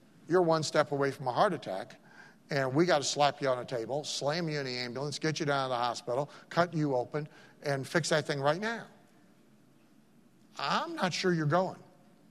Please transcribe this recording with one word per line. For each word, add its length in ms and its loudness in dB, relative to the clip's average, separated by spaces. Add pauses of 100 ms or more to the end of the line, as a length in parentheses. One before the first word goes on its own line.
(260)
"You're 140 4
one 220 4
step 300 2
away 180 2
from 160 -8
a 60 0
heart 200 4
attack, 440 -8 (520)
and 260 0
we 120 4
gotta 180 4
slap 380 0
you 80 2
on 80 0
a 80 -8
table, 380 -4
slam 440 -4
you 100 -2
in 60 -2
the 140 -4
ambulance, 400 -6
get 200 -2
you 60 -2
down 240 0
to 60 -2
the 40 0
hospital, 520 -2 (180)
cut 240 2
you 240 0
open, 320 -4 (340)
and 240 -2
fix 220 0
that 180 2
thing 140 -2
right 200 2
now." 240 -4 (1700)
I'm 380 -2
not 160 0
sure 220 0
you're 100 0
going. 320 2 (540)